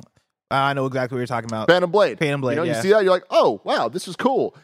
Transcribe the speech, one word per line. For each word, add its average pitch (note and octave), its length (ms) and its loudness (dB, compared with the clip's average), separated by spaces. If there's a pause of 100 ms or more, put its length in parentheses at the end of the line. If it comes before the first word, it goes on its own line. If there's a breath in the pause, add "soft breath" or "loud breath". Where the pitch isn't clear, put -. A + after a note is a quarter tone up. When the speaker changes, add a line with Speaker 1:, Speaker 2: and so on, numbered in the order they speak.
(520)
Speaker 1:
I C#3 220 0
know C3+ 140 -2
exactly B2+ 280 -6
what B2 40 -4
you're B2 80 -4
talking A#2 200 -6
about. A2 200 -4
Speaker 2:
Phantom F3+ 240 2
Blade. E3+ 260 2
Speaker 1:
Phantom C#3+ 240 -2
Blade, B2+ 120 -2
Speaker 2:
You D3+ 80 -2
know, - 20 -2
Speaker 1:
yeah. A#2+ 140 -2
Speaker 2:
you - 40 -2
see - 80 0
that, G#3+ 140 6
you're F#3 100 4
like, F#3 160 0
"Oh, F#3 340 2
wow, G3 240 -2
this C#3 200 -8
is F3+ 80 -12
cool." A#3 480 -2